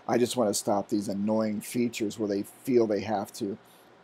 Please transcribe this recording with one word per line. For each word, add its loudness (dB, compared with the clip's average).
I 2
just 2
wanna 2
stop 0
these -2
annoying 0
features -2
where -2
they 0
feel 2
they 2
have -4
to -6